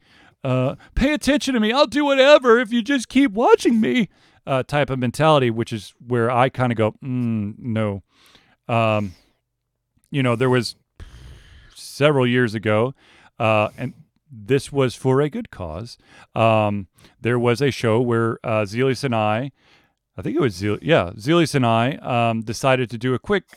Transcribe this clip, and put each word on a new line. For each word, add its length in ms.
uh, 320
"Pay 200
attention 400
to 60
me, 120
I'll 140
do 180
whatever 540
if 140
you 100
just 260
keep 240
watching 480
me," 280
uh, 180
type 260
of 80
mentality, 520
which 220
is 220
where 240
I 200
kinda 240
go, 180
"Mm, 560
no." 440
Um, 460
you 120
know, 140
there 140
was 260
several 520
years 280
ago, 400
uh, 300
and 160
this 420
was 220
for 260
a 100
good 200
cause. 460
Um, 540
there 180
was 240
a 80
show 300
where, 440
uh, 200
Zelius 400
and 100
I, 380
I 60
think 140
it 40
was 200
Zelius, 220
yeah, 340
Zelius 380
and 120
I, 300
um, 460
decided 480
to 80
do 160
a 40
quick 260